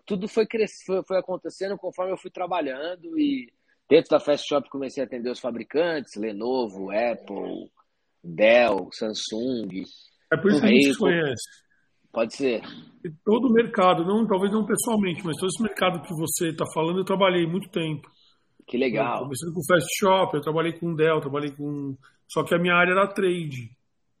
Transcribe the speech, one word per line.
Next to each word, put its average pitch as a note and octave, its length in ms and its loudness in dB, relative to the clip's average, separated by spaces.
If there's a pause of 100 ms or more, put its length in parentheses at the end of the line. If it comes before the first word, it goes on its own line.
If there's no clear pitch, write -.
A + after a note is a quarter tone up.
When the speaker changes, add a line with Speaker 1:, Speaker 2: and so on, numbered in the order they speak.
Speaker 1:
tudo G3+ 200 -4
foi A3 200 0
cres-, G#3+ 400 -4
foi, F#3 160 -2
foi F#3 160 -2
acontecendo F#3 580 -6
conforme F#3 360 -6
eu E3+ 40 -4
fui - 140 -16
trabalhando, E3 880 -4
e C#3 340 -2 (360)
dentro D#3 220 8
da D3+ 100 6
Fast - 260 0
Shop C#3+ 220 0
comecei C3+ 340 -6
a - 20 -2
atender A#2+ 240 -6
os A#2+ 120 -6
fabricantes, C3+ 720 -2
Lenovo, G#2 720 -4
Apple, F#2+ 800 -4 (540)
Dell, G#2+ 720 4
Samsung. A2 920 -6 (480)
Speaker 2:
É D#3+ 60 2
por F#3+ 140 2
isso - 100 4
que - 40 4
a G3+ 40 6
Speaker 1:
Aí G#3+ 60 8
Speaker 2:
gente C#4 180 6
se - 40 -4
Speaker 1:
co-, G#3 100 2
Speaker 2:
conhece. D#3 360 0 (720)
Speaker 1:
pode A2+ 200 -2
ser. B2 280 -2 (420)
Speaker 2:
E F3 60 -8 (160)
todo A#3 240 4
o - 20 4
mercado, F#3 540 4
não, G#3+ 200 2
talvez G3 280 0
não A3 120 0
pessoalmente, G3 600 -2
mas D#3 100 -2
todo F#3 140 -2
esse - 120 -6
mercado F#3 400 0
que - 120 -12
você D#3+ 400 -4
tá D#3+ 200 -4
falando, E3+ 260 0
eu F#3+ 40 -2
trabalhei F#3 420 2
muito F3 220 -4
tempo. D#3 420 -6 (560)
Speaker 1:
Que - 120 -6
legal. A#2 400 0
Speaker 2:
Eu A#2+ 60 -6
comecei C#3+ 280 -8
com E3 140 -6
Fast E3+ 240 4 (100)
Shop, F#3+ 340 4
eu D3 80 0
trabalhei D#3+ 300 0
com E3+ 240 -6
Dell, D#3 240 4
trabalhei C#3+ 320 -4
com, C#3+ 420 -8 (320)
só - 160 -2
que D3 140 0
a - 20 2
minha F3 180 2
área F3 160 4
era G3 140 4
trade. F3 640 -4 (500)